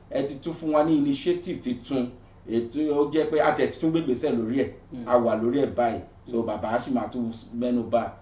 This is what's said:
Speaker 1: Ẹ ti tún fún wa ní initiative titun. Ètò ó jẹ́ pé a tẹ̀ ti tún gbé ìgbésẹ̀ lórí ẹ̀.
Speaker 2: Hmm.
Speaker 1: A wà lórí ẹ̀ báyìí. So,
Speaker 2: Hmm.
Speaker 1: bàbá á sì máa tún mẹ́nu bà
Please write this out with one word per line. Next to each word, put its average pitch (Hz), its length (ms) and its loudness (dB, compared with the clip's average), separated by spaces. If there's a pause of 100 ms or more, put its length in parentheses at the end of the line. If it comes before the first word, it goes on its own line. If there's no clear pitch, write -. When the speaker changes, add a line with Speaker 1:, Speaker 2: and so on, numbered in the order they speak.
(120)
Speaker 1:
Ẹ 135 160 0
ti 143 120 -8
tún 165 140 -6
fún 156 200 -4
wa 151 100 6
ní 160 140 4
initiative 147 640 0
titun. 123 460 -2 (420)
Ètò 117 300 -2 (140)
ó 143 180 2
jẹ́ 151 180 2
pé 156 100 2
a 151 120 4
tẹ̀ 127 160 2
ti - 140 -6
tún 160 100 2
gbé 165 80 2
ìgbésẹ̀ 139 380 0
lórí 117 240 0
ẹ̀. - 80 0 (220)
Speaker 2:
Hmm. 120 160 -10
Speaker 1:
A 123 100 6
wà 117 180 4
lórí 120 300 2
ẹ̀ 101 100 -2
báyìí. 117 260 0 (260)
So, 120 100 -4
Speaker 2:
Hmm. 113 100 0
Speaker 1:
bàbá 107 220 -4
á 120 100 0
sì 139 120 -6
máa 120 200 0
tún 117 200 -4 (280)
mẹ́nu 120 300 0
bà 117 320 0